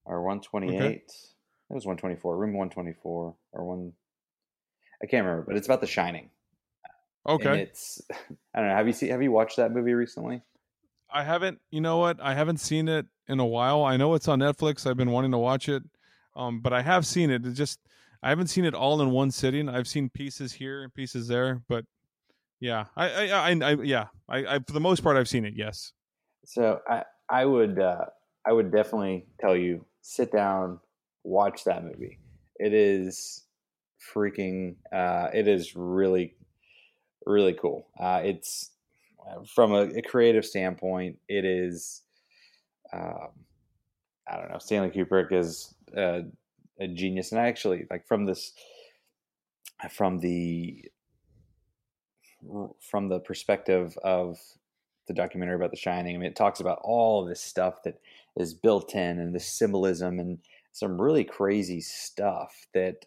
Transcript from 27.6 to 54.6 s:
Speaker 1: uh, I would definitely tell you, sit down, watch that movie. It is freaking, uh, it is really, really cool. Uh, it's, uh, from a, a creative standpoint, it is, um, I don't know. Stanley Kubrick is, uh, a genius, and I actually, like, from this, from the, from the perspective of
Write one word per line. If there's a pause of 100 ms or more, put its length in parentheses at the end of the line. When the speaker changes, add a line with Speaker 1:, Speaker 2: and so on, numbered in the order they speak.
Speaker 1:
uh, (420)
I
would
definitely (160)
tell
you, (160)
sit
down, (440)
watch
that
movie. (380)
It
is (680)
freaking, (160)
uh,
it
is
really, (880)
really
cool. (120)
Uh,
it's, (540)
uh, (120)
from
a, (140)
a
creative
standpoint, (120)
it
is, (920)
um, (960)
I
don't
know.
Stanley
Kubrick
is, (240)
uh, (600)
a
genius,
and
I
actually,
like,
from
this, (1400)
from
the, (2000)
from
the
perspective
of (680)